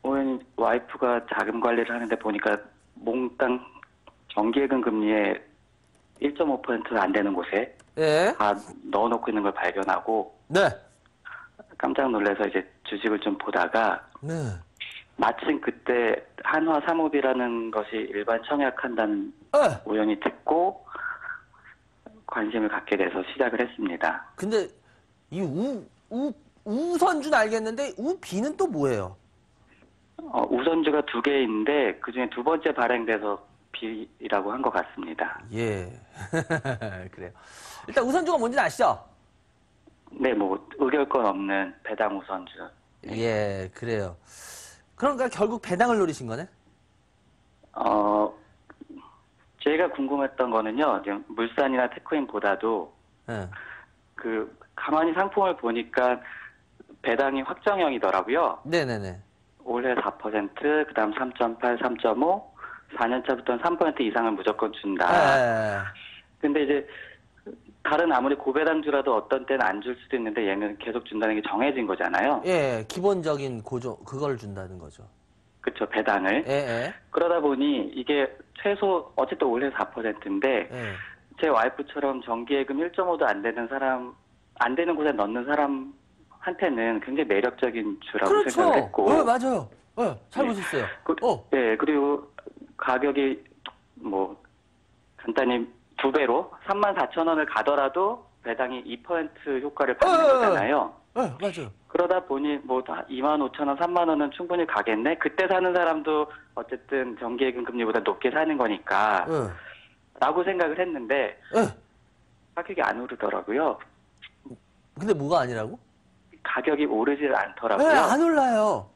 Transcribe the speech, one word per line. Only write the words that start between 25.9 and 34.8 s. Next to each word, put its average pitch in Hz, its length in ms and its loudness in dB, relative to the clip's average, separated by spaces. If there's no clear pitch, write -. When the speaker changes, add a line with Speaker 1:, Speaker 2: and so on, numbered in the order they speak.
Speaker 2:
우, 254 240 -4
우선주는 302 720 2
알겠는데 220 600 0
우비는 277 600 -4
또 381 100 2
뭐예요? 123 480 0
Speaker 1:
어, 127 320 -2
우선주가 151 560 2
두 113 160 -4
개인데 123 760 2
그중에 123 300 -4
두 120 140 -6
번째 156 300 0
발행돼서 113 720 0
비라고 104 800 -4
한 127 100 -6
것 117 100 2
같습니다. - 680 -4